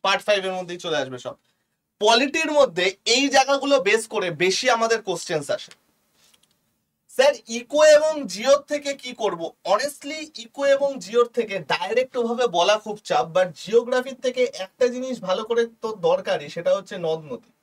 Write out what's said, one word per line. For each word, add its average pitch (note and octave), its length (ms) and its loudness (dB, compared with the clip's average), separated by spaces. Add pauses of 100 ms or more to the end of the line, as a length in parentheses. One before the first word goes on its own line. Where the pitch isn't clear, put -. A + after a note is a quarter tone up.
পার্ট F#3+ 220 0
ফাইভ G#3 220 2
এর F#3 100 -4
মধ্যেই F3 260 -10
চলে D#3 180 -2
আসবে B2+ 240 -10
সব। A#2 100 -12 (640)
পলিটির C#4 560 2
মধ্যে F3+ 280 2 (280)
এই C4 100 2 (100)
জায়গাগুলো C#4 400 4 (140)
বেস A3+ 140 2 (120)
করে F#3 140 -2 (140)
বেশি F#3+ 240 0 (100)
আমাদের A3+ 220 0 (100)
কোশ্চেনস E3 480 -4
আসে। - 160 -18 (1400)
স্যার, C#4 180 4 (240)
ইকো C#4+ 220 -2 (160)
এবং D#4 160 4 (200)
জিওর C4 280 2 (120)
থেকে C#4+ 180 -6 (120)
কি B3+ 80 -12 (120)
করব? F3+ 180 -2 (300)
Honestly, C#4+ 480 -2 (260)
ইকো C4+ 180 -10 (140)
এবং C#4 140 0 (140)
জিওর A#3 220 2 (120)
থেকে G#3 160 -4 (180)
ডাইরেক্ট A3+ 480 -2
ওভাবে A#3 260 -2 (120)
বলা G3 260 4
খুব G#3 120 -10 (120)
চাপ, E3+ 180 0 (100)
but F#3 120 2 (140)
জিওগ্রাফির B3 640 0
থেকে B3+ 160 0 (220)
একটা B3 300 0
জিনিস B3+ 220 -6 (120)
ভালো F#3+ 220 0
করে A#3 120 2 (200)
তো A3 60 -6 (200)
দরকারই, F3 480 -2
সেটা F3 200 -2
হচ্ছে - 180 -10 (120)
নদ D#3+ 140 -2 (100)
নদী। A#2 200 -14 (120)